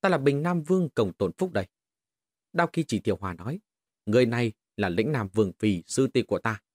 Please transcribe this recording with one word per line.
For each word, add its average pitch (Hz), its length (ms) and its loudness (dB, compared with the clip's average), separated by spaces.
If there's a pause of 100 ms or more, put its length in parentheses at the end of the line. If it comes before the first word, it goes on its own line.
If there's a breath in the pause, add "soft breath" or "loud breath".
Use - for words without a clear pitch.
Ta 196 80 2
là 175 80 2
Bình 139 260 2
Nam 175 200 0
Vương 180 260 2
Cổng 101 240 0
Tồn 92 240 -2
Phúc 185 140 -2
đây." 98 160 -4 (840)
Đao 170 200 0
Kỳ 165 100 -2
chỉ 107 160 -2
Tiêu 98 200 0
Hoa 92 140 -8
nói: 123 260 -8 (460)
"Người 120 200 6
này 117 260 0 (260)
là 101 120 0
lĩnh 107 220 0
Nam 110 220 -2
Vương 101 260 2
Phi, 101 280 0
sư 131 200 0
tỷ 117 160 0
của 98 160 -2
ta 110 220 -4 (140)